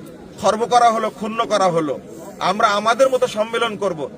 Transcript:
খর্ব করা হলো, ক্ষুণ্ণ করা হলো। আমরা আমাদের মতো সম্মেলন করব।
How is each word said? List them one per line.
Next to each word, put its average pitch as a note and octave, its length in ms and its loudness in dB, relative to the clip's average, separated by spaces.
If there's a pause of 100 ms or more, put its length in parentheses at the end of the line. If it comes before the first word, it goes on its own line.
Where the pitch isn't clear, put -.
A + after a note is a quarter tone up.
(420)
খর্ব G#3+ 240 2
করা A#3+ 260 6
হলো, A3 180 0
ক্ষুণ্ণ A3 360 -4
করা F#3+ 200 2
হলো। D#3+ 340 0 (400)
আমরা G#3 280 2
আমাদের A3 420 2
মতো B3+ 180 0
সম্মেলন A3 500 -2
করব। D#3+ 400 -4